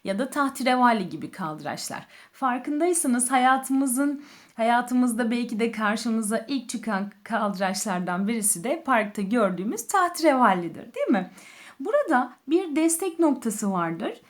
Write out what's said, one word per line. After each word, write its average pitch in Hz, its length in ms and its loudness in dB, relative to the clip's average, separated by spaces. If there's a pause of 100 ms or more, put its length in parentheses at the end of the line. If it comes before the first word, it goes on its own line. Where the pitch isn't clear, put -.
ya 196 160 -4
da 269 100 -4
tahterevalli 254 800 2
gibi 151 220 -10
kaldıraçlar. 151 760 -8 (240)
Farkındaysanız 269 1000 0
hayatımızın, 269 920 2 (320)
hayatımızda 240 760 2
belki 240 280 -2
de 226 120 0
karşımıza 220 760 0
ilk 269 220 -4
çıkan 202 420 -4 (120)
kaldıraçlardan 196 1040 -2
birisi 208 360 -2
de 311 220 -2
parkta 214 360 0
gördüğümüz 196 680 0
tahterevallidir, 269 1040 2
değil 571 160 -4
mi? 185 220 0 (480)
Burada 330 540 2 (140)
bir 330 280 0
destek 330 440 0
noktası 233 520 0
vardır. 175 580 -2